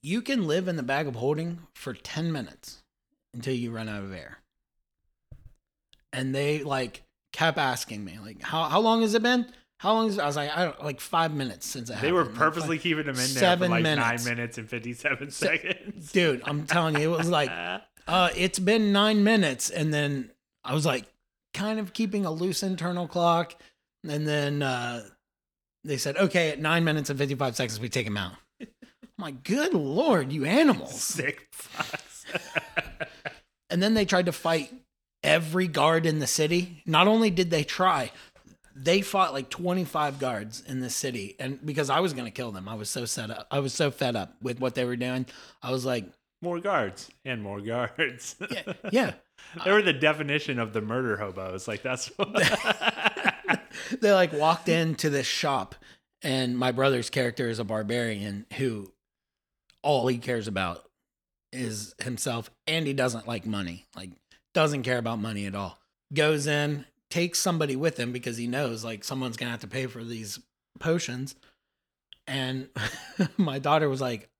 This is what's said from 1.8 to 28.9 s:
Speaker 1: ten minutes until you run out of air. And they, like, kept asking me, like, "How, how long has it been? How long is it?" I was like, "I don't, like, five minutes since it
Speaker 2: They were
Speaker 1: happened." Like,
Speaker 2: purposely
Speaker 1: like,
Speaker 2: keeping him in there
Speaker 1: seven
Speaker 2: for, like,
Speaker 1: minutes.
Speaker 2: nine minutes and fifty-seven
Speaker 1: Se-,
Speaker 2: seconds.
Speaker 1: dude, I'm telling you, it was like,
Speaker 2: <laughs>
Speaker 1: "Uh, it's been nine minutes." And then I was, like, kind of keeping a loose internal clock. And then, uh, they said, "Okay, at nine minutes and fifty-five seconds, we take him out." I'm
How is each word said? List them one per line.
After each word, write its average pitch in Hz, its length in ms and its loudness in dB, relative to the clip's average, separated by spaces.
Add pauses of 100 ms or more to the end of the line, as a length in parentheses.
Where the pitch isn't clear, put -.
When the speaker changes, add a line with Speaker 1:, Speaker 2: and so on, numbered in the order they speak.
Speaker 1:
ten - 380 -4
minutes - 500 -10 (500)
until 120 220 -4
you 120 160 -4
run 113 180 -6
out 104 160 -6
of 98 80 -10
air. 85 260 -14 (1700)
And 131 220 -2
they, 147 280 0
like, 135 400 -4 (300)
kept 160 260 2
asking 117 460 -2
me, 95 180 -14
like, 104 200 -16
"How, 160 220 0
how 151 160 4
long 226 220 6
has 214 120 2
it 226 80 4
been? 247 240 4 (340)
How 202 140 4
long 220 140 4
is 196 100 0
it?" - 20 -2
I 143 60 2
was 147 100 0
like, 151 200 -2
"I 175 100 2
don't, 147 180 -6
like, 143 160 -6
five 165 340 0
minutes 131 320 -6
since 120 240 -8
it 104 100 -6
Speaker 2:
They 147 120 2
were 180 80 4
Speaker 1:
happened." 117 180 0
Like, 156 60 4
Speaker 2:
purposely 156 320 0
Speaker 1:
like, - 60 -6
Speaker 2:
keeping 156 220 0
him 147 60 -4
in 131 60 -4
there 127 100 2
Speaker 1:
seven 175 420 4
Speaker 2:
for, - 60 2
like, 170 80 4
Speaker 1:
minutes. 120 420 2
Speaker 2:
nine 120 120 -2
minutes 120 220 -6
and 110 120 -10
fifty-seven 123 600 -6
Speaker 1:
Se-, - 160 -2 (160)
Speaker 2:
seconds. 180 500 -10
Speaker 1:
dude, 156 320 4
I'm 147 220 -4
telling 160 340 2
you, 156 140 2
it - 40 0
was 165 100 0
like, 147 220 2
Speaker 2:
<laughs> 87 580 -8
Speaker 1:
"Uh, 175 280 4
it's 180 220 0
been 208 340 4
nine 208 320 6
minutes." 196 460 4
And 156 220 0
then 143 380 0 (340)
I - 100 -4
was, 151 120 2
like, 127 180 0 (480)
kind 220 280 -2
of 190 120 -6
keeping 208 320 0
a 165 60 0
loose 170 320 -2
internal 180 460 -2
clock. 170 520 2 (480)
And 151 180 -2
then, 147 360 2
uh, 120 400 -2 (840)
they 147 140 -2
said, 139 180 -2
"Okay, 175 340 4
at 143 100 -4
nine 165 240 4
minutes 151 260 0
and 139 80 -4
fifty-five 131 380 0
seconds, 113 240 -2
we 120 100 -6
take 117 160 -2
him 104 100 -2
out." 92 160 -4 (300)
I'm 233 60 -16 (500)